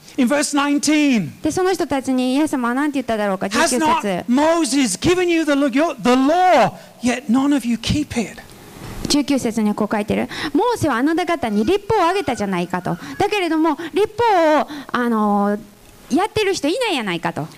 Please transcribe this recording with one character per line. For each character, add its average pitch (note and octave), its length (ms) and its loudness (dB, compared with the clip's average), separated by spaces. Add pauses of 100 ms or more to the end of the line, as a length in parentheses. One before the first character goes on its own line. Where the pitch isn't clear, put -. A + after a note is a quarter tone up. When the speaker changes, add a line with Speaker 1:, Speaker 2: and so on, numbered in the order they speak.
(180)
Speaker 1:
In B3+ 100 4
verse C#4+ 280 0
nineteen、 C#4+ 840 0
Speaker 2:
で、 D#4 100 -2
そ F#4 120 -2
の F#4+ 100 2
人 E4+ 140 -2
た C4+ 160 -2
ち C4 100 -2
に B3+ 220 0
イ - 20 0
エ D#4 100 2
ス - 40 -12
様 B3 180 -2
は A#3+ 60 -2
何 C#4+ 160 0
て C#4 40 -4
言 C4 80 -2
っ - 20 -20
た A3+ 120 -2
だ G#3 100 -2
ろ G3 60 0
う F#3+ 60 -2
か、 G3 80 -4
Speaker 1:
Has B3 300 0
not D#4 240 2
Speaker 2:
十 - 0 -
九 - 0 -
節。 F#3 280 -4
Speaker 1:
Moses C#4+ 680 2
given F4+ 280 2
you E4 160 2
the D4 100 0
lo-, C#4 160 2
the A#3+ 100 0 (300)
law, C#4+ 640 4 (280)
yet B3 260 -2
none C4+ 280 2
of A#3+ 120 -2
you A#3 100 0
keep C#4+ 420 -4
it? - 200 -6 (680)
Speaker 2:
十 C#4+ 140 2
九 C4+ 160 0
節 A3 220 -2
に G#3 120 0
こ G#3 160 -2
う A3+ 60 -2
書 G#3 60 -2
い G#3+ 40 -8
て G3+ 120 -2
る。 A#3 100 -2 (260)
「モ E4 100 2 (120)
ー - 20 -2
セ D#4+ 120 0
は A#3 80 0
あ B3 60 0
な D#4+ 120 2
た F4 100 0
方 E4 220 -2
に G#3 160 0
律 F#4 160 2 (100)
法 A4+ 80 2
を F4 80 4
あ F4 80 2
げ G4 120 -2
た B3+ 100 -2
じ G#3 80 -6
ゃ G3+ 40 -2
な F#3 120 -2
い F3 80 -2
か」 F3+ 160 -4
と。 F3 140 -4 (200)
「だ G4+ 120 0
け G#4 100 -2
れ F4 80 0
ど D#4+ 100 0
も、 D#4 200 2 (160)
律 F#4+ 120 2 (120)
法 E4 420 4
を、 A3+ 80 0 (240)
あ A#3+ 160 0
の、 G#3 500 2 (520)
や F4 160 2
っ G#4 40 -4
て G#4+ 140 -2
る F#4+ 100 0
人 C#4+ 140 -2
い F#4 100 -2
な B4 120 -2
い E4+ 60 -2
や A#3 100 -4
な F3+ 80 -4
い E3+ 80 -6
か」 E3+ 100 -4
と。 D3 160 -8 (100)